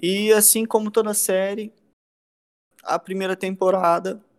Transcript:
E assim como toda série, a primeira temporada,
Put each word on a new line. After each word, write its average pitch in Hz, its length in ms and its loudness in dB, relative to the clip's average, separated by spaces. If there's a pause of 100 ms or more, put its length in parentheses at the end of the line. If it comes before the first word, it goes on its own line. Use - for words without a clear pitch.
E 202 300 2
assim 220 340 4
como 214 240 0
toda 214 240 0
série, 202 580 -2 (1080)
a 165 160 -2
primeira 185 380 -6
temporada, 185 840 0 (160)